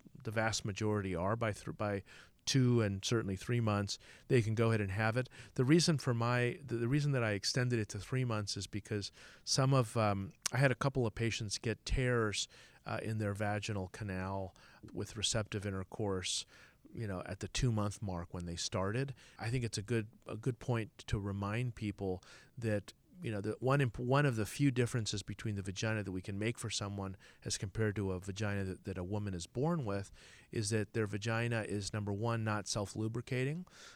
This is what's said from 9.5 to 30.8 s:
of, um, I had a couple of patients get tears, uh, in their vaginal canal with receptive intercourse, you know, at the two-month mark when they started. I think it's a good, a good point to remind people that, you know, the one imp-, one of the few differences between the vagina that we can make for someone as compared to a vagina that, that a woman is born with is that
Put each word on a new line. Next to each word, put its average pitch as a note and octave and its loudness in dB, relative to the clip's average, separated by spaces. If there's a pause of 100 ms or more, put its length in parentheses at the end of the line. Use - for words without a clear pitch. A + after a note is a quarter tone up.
of, B2 4
um, G2+ 2 (200)
I A#2 -2
had C3 4
a - -2
couple C3 0
of G#2+ -2
patients A2 -2
get - -4
tears, A#2+ 0 (380)
uh, A2 -2
in A2 -2
their G#2 0
vaginal G#2 -2
canal F#2+ -4 (380)
with - -6
receptive G#2 0
intercourse, F#2+ -2 (480)
you A#2 -4
know, F#2 -4
at G2 -6
the - -6
two-month G#2+ 2
mark F2+ -4
when F2 -6
they F2 -4
started. A2 -2 (240)
I G#2+ -4
think B2 0
it's A2+ -2
a G#2+ -4
good, A2 0 (200)
a A2 -6
good A#2 -2
point A2+ -2 (180)
to A#2 2
remind G2+ -2
people G2 -4 (340)
that, G#2+ -2 (280)
you A#2 -4
know, G2+ -4
the G#2+ -2
one C3+ 4
imp-, B2 0
one B2+ 4
of B2+ 4
the G#2+ 0
few C#3+ 2
differences A#2 0
between G#2+ -4
the G2 -4
vagina G#2 -2
that F#2+ -4
we F#2 -4
can G2 -6
make A2+ -2
for A2 -6
someone G2 -4 (280)
as - -4
compared G#2+ 0
to F#2+ 0
a F#2 -2
vagina G2+ -2
that, F#2+ -6
that F#2 -4
a F2+ -2
woman G2+ -4
is E2+ -6
born D3+ 0
with G2+ -2 (400)
is G#2+ -2
that G#2+ 0